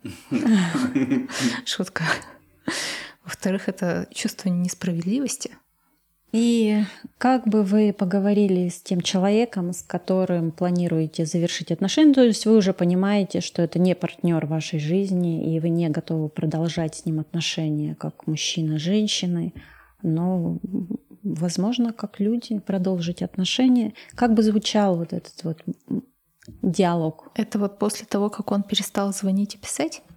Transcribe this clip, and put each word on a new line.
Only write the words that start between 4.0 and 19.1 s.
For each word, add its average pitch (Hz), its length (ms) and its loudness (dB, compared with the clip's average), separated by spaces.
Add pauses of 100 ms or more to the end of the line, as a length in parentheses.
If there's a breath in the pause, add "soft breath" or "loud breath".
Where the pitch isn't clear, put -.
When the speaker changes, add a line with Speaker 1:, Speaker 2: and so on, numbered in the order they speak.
Speaker 2:
чувство - 380 -4
несправедливости. 180 1000 -2 (840)
Speaker 3:
И 226 500 4 (360 loud breath)
как 254 280 2
бы 214 160 4
вы 208 300 4
поговорили 196 760 2
с - 140 -8
тем 180 180 -2
человеком, 196 720 0
с - 120 -10
которым 180 680 0
планируете 170 760 0
завершить 170 440 -2
отношения? 277 420 4
То 262 120 8
есть 226 200 2
вы 220 120 6
уже 196 160 4
понимаете, 185 680 2
что - 220 -2
это 165 160 0
не 180 160 4
партнер 165 520 0
вашей 156 340 -4
жизни, 175 760 0
и 165 60 0
вы 170 80 0
не 170 220 2
готовы 156 380 -2
продолжать 160 680 -2
с - 100 -12
ним 160 140 -2
отношения 151 720 -4
как - 320 -10
мужчина 156 520 -2
с 147 40 -4
женщиной, 180 720 -2 (480 loud breath)